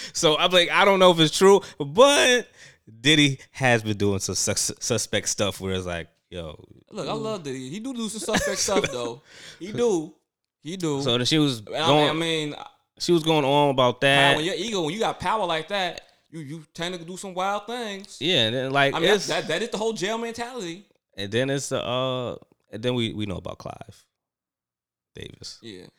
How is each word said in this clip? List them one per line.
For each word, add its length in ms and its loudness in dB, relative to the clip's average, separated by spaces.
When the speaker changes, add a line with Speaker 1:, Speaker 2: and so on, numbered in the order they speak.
Speaker 1:
So 240 2
I'm 140 2
like, 180 4
I 160 4
don't 140 4
know 120 8
if 80 2
it's 180 2
true, 240 8
but 680 4
Diddy 380 4
has 320 2
been 140 -2
doing 220 0
some 160 -6
sus-, 440 -2
suspect 500 -2
stuff 300 -2
where 140 -4
it's 120 -4
like, 240 -8
yo. 340 -12
Speaker 2:
Look, 160 -10
I 40 -6
Speaker 1:
mm. 100 -6
Speaker 2:
love 220 -8
Diddy. 260 -10
He 100 -10
do 140 -10
do 160 -6
some 100 -10
suspect 220 -2
Speaker 1:
<laughs> 20 -6
Speaker 2:
stuff 320 -2
though. 300 -8
He 120 -12
do. 420 -2
He 160 -10
do. 240 -2
Speaker 1:
So 160 0
then 80 0
she 120 2
was 300 0
Speaker 2:
I 40 -14
mean, 160 -4
Speaker 1:
going, 220 4
Speaker 2:
I 40 -2
mean, 420 -4
Speaker 1:
she 120 0
was 120 4
going 220 4
on 260 6
about 300 2
Speaker 2:
power, 80 4
Speaker 1:
that. 280 6
Speaker 2:
when 80 -2
your 100 -2
ego, 280 -4
when 100 -2
you 60 -8
got 200 -2
power 260 -2
like 240 -4
that, 320 -4
you, 80 -12
you 340 -14
tend 240 -8
to 80 -14
do 120 -14
some 160 -12
wild 340 -4
things. 520 -10
Speaker 1:
Yeah, 280 2
and 80 -2
then, 160 -4
like, 220 4
Speaker 2:
I 60 -2
mean, 120 4
Speaker 1:
it's 160 2
Speaker 2:
that, 200 -2
that 140 -2
is 80 -6
the 80 -6
whole 160 -2
jail 240 -4
mentality. 680 -10
Speaker 1:
And 160 -8
then 180 0
it's 200 -4
the, 140 -4
uh, 520 -4
and 100 -12
then 140 -2
we, 180 -2
we 120 -6
know 120 -6
about 220 -10
Clive 460 -16
Davis. 480 -16
Speaker 2:
Yeah. 240 -18